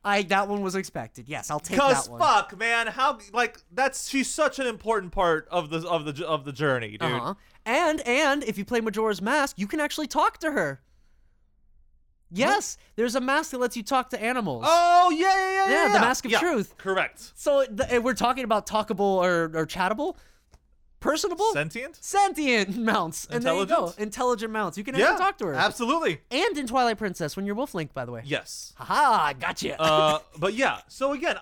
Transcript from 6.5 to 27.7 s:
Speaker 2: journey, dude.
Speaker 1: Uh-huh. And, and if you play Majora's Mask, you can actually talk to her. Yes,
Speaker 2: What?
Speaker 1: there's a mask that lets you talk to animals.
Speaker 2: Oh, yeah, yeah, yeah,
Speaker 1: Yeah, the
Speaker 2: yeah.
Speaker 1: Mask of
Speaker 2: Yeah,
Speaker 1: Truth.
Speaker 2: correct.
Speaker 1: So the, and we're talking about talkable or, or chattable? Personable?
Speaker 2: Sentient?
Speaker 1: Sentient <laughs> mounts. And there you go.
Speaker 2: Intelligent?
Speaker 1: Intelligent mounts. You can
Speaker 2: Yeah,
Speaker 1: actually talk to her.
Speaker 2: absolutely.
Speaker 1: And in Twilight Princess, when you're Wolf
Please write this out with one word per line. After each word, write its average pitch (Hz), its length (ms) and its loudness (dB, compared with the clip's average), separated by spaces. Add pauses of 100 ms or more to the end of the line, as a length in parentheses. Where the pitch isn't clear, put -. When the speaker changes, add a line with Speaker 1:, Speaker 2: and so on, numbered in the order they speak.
Speaker 2:
journey, 127 400 0
dude. 104 100 -10
Speaker 1:
Uh-huh. 120 320 -2 (300)
And, 302 440 2
and 277 360 2
if 220 140 -4
you 196 80 -6
play 233 160 0
Majora's 220 400 -2
Mask, 269 380 0
you 202 80 -4
can 311 120 -4
actually 294 280 -4
talk 349 320 0
to 311 120 -4
her. 156 300 -2 (1500)
Yes, 311 460 0
Speaker 2:
What? - 60 -20 (100)
Speaker 1:
there's 233 200 0
a 262 60 0
mask 277 300 0
that 254 80 -6
lets 247 160 -2
you 233 80 -6
talk 254 280 0
to 208 100 -8
animals. 220 460 -2
Speaker 2:
Oh, 349 460 6
yeah, 330 220 2
yeah, 381 160 0
yeah, 381 180 2
Speaker 1:
Yeah, 330 200 4
the - 60 2
Speaker 2:
yeah. - 60 6
Speaker 1:
Mask 240 240 0
of 233 60 -2
Speaker 2:
Yeah, 226 80 4
Speaker 1:
Truth. 311 380 -2
Speaker 2:
correct. 190 580 -4
Speaker 1:
So 277 340 2
the, 220 220 -4
and 240 120 2
we're 247 100 0
talking 247 320 0
about 208 220 0
talkable 214 320 -2
or, 180 540 2
or 160 140 0
chattable? 214 480 -2 (840)
Personable? 349 500 0
Speaker 2:
Sentient? 240 500 -4
Speaker 1:
Sentient 269 760 0
<laughs> 233 60 -4
mounts. 196 460 0
And 240 140 -4
there 254 100 2
you 190 120 0
go. 190 80 0
Speaker 2:
Intelligent? 202 260 0
Speaker 1:
Intelligent 220 540 -2
mounts. 208 240 -4
You 208 60 -8
can 262 120 -6
Speaker 2:
Yeah, 202 140 4
Speaker 1:
actually 392 100 2
talk 392 200 0
to 208 80 -4
her. 151 80 -4
Speaker 2:
absolutely. 226 640 0 (100)
Speaker 1:
And 339 260 0
in 277 100 -6
Twilight 233 320 2
Princess, 180 360 -4
when 196 100 -6
you're 202 100 -4
Wolf 269 180 -6